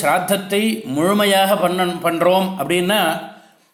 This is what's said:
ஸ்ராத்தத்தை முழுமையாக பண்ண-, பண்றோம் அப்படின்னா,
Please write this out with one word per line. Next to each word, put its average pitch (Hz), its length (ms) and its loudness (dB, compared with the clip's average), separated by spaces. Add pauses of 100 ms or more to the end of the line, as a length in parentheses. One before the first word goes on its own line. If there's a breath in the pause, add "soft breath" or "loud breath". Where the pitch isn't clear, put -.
ஸ்ராத்தத்தை 196 800 -2
முழுமையாக 190 840 2
பண்ண-, 175 340 -2
பண்றோம் 180 560 2
அப்படின்னா, 180 720 -2 (420 soft breath)